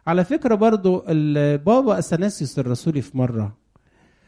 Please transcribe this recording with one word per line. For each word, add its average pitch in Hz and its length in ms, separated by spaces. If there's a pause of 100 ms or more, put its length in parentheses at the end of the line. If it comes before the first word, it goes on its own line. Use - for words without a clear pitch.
على 175 160
فكرة 262 320
برضو 196 520
البابا 151 920
أثناسيوس 170 600
الرسولي 131 420
في 127 160
مرة، 113 400 (720)